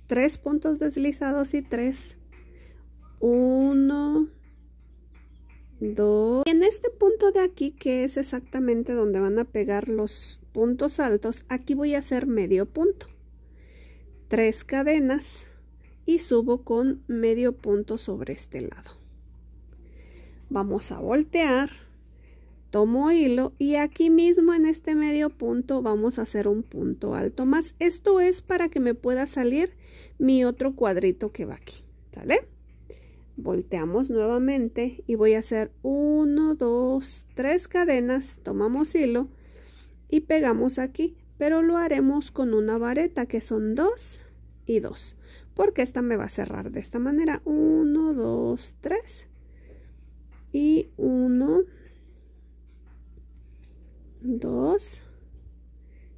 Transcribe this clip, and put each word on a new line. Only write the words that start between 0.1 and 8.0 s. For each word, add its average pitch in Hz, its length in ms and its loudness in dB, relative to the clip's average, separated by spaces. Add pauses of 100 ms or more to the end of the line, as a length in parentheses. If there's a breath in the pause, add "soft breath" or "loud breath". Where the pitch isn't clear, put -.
puntos 302 400 -2
deslizados 285 760 -2
y 285 80 0
tres. 247 560 -6 (1000 soft breath)
Uno, 277 1080 2 (1500)
dos. 214 640 2
Y 330 40 2
en 330 120 4
este 440 280 2
punto 415 420 4
de 392 80 4
aquí, 359 320 0
que 254 320 -2